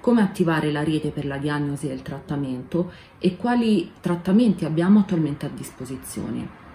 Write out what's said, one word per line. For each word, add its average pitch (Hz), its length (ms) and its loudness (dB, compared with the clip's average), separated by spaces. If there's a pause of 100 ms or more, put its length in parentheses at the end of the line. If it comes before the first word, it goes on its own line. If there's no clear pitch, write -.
come 240 200 4
attivare 165 500 2
la 147 140 -2
rete 156 240 0
per 147 160 -6
la 139 140 -4
diagnosi 147 500 -4
e 131 60 -6
il 131 80 -12
trattamento 143 920 -4 (260)
e 185 180 0
quali 226 640 2
trattamenti 185 640 2
abbiamo 170 360 4
attualmente 156 460 0
a - 60 -6
disposizione. - 1120 -10 (100)